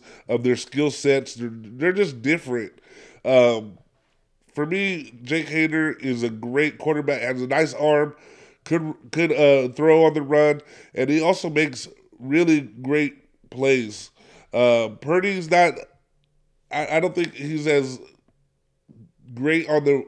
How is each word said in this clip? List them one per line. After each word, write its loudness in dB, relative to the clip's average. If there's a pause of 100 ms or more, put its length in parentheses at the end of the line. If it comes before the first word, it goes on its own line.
(280)
of -2
their 2
skill -2
sets. -2
They're, -10
they're -4
just -4
different. -4 (500)
Um, 4 (760)
for -4
me, -4
Jake -4
Haener -2
is -4
a 0
great -2
quarterback, -2
has -4
a -6
nice 0
arm, 0 (480)
could, -4 (160)
could, 0
uh, 4
throw 4
on 2
the -4
run, 2 (340)
and 0
he 2
also 0
makes -2 (300)
really 2
great -6
plays. -2 (420)
Uh, 2 (100)
Purdy's -2
not, 4 (960)
I, -2
I 2
don't -2
think -4
he's -8
as 0 (1400)
great -2
on 0
the, 2